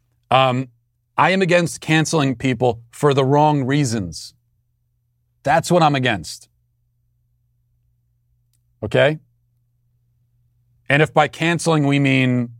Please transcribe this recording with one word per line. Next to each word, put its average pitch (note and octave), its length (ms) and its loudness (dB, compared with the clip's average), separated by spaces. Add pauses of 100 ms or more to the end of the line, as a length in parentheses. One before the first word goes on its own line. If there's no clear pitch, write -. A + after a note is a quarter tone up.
(300)
Um, C3 380 2 (500)
I C#3+ 140 4
am F#3+ 100 0
against F3 380 0
canceling D#3 560 -2
people B2 560 -2
for D3 220 0
the C3+ 100 2
wrong D3 400 2
reasons. A#2+ 720 -4 (1120)
That's D#3+ 280 0
what F3 100 4
I'm D3 140 2
against. A#2+ 540 -6 (2250)
Okay? C3 360 2 (1700)
And C#3+ 120 2
if D3+ 120 0
by D3+ 160 4
canceling D#3+ 580 -2
we C#3+ 120 2
mean, B2+ 500 0 (100)